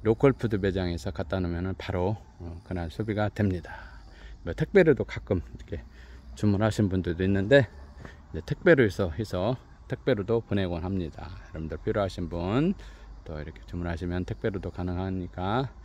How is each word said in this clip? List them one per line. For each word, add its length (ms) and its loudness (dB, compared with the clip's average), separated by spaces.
로컬푸드 540 4
매장에서 560 0
갖다 280 -2
놓으면은 380 -2
바로, 400 0
어, 240 -12
그날 260 -6
소비가 400 -2
됩니다. 460 -2
뭐, 120 -6
택배로도 500 6
가끔 380 -2
이렇게 280 -10
주문하신 560 4
분들도 360 0
있는데 420 6
이제 140 -6
택배로 380 6
해서, 280 2
해서 440 -2
택배로도 540 0
보내곤 420 -2
합니다. 460 -4
여러분들 340 -6
필요하신 460 0
분 440 0
또 140 -8
이렇게 260 -12
주문하시면 600 -4
택배로도 460 -4
가능하니까. 1000 -4